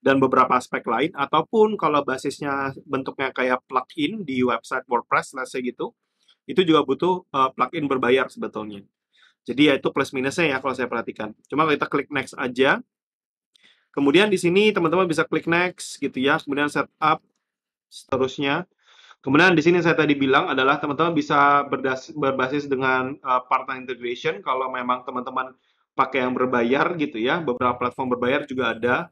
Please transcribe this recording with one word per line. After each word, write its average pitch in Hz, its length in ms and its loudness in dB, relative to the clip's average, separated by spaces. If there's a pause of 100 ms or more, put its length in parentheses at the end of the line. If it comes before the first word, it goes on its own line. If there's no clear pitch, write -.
dan 135 160 2
beberapa 127 400 2
aspek 127 320 -4
lain, 120 240 -2
ataupun 196 640 0
kalau 151 240 0
basisnya 139 720 -4 (160)
bentuknya 135 480 -6
kayak 127 320 0
plugin 156 560 -4
di 135 160 -4
website 123 480 -2
WordPress, 135 480 -2
let's 127 160 -10
say 135 80 -6
gitu, 127 320 -6 (560)
itu 190 160 2
juga 156 240 4
butuh, 175 480 0
eh, 131 160 2
plugin 147 320 -4
berbayar 127 480 2
sebetulnya. 107 480 -10 (640)
Jadi 135 240 2
ya 135 80 4
itu 127 160 -2
plus 139 240 -2
minusnya 135 400 0
ya 131 80 -4
kalau 135 80 -2
saya 123 160 -4
perhatikan. 110 480 -8 (160)
Cuma 156 160 2
kita 147 160 2
klik 139 240 -4
next 143 320 -6
aja. 135 400 2 (1120)
Kemudian 151 400 4
di 190 80 0
sini 185 320 4
teman-teman 180 400 0
bisa 156 160 0
klik 160 240 -2
next 175 480 -2
gitu 127 240 -4
ya, 143 160 4
kemudian 147 320 -2
setup 156 480 -2 (720)
seterusnya. 139 800 -2 (480)
Kemudian 160 340 4
di 160 80 4
sini 175 220 4
saya 160 160 2
tadi 147 160 4
bilang 135 340 2
adalah 139 320 2
teman-teman 151 320 0
bisa 143 540 2
berdas-, 131 480 -4
berbasis 139 560 -2
dengan, 131 480 0
eh, 127 320 0
partner 131 320 -2
integration 123 640 -6
kalau 131 240 -2
memang 127 320 -4
teman-teman 127 500 -8 (400)
pakai 131 300 0
yang 127 160 0
berbayar 127 640 2
gitu 135 160 -6
ya, 143 240 0
beberapa 123 400 0
platform 123 320 -2
berbayar 123 320 0
juga 120 320 -2
ada. 120 180 0 (160)